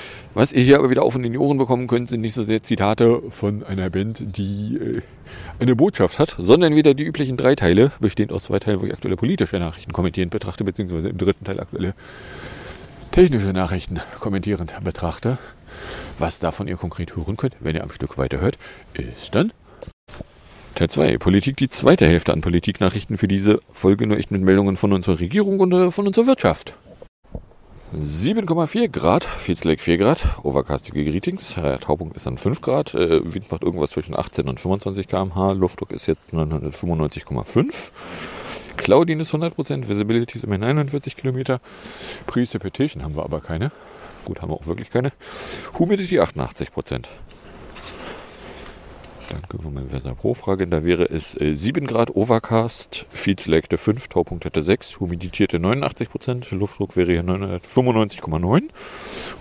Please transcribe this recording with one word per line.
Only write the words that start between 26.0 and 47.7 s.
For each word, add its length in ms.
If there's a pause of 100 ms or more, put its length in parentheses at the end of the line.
unserer 200
Wirtschaft. 480 (1200)
Sieben 460
Komma 220
vier 200
Grad, 380
Feels 400
Lake 160
vier 160
Grad, 260 (200)
overcastige 600
Greetings, 540
äh, 200
Taupunkt 380
ist 100
an 120
fünf 240
Grad, 320
äh, 280
Wind 300
macht 120
irgendwas 280
zwischen 240
achtzehn 320
und 140
fünfundzwanzig 480
K 120
M 140
H, 160
Luftdruck 400
ist 160
jetzt 240
neunhundertfünfundneunzig 920
Komma 180
fünf, 480 (840)
Cloudiness 560
hundert 220
Prozent, 340
Visibility 480
ist 80
immerhin 180
einundvierzig 540
Kilometer, 420 (680)
Precipitation 760
haben 140
wir 80
aber 160
keine, 320 (500)
gut, 180
haben 100
wir 40
auch 120
wirklich 220
keine, 220 (680)
Humidity 440
achtundachtzig 500
Prozent. 380 (2250)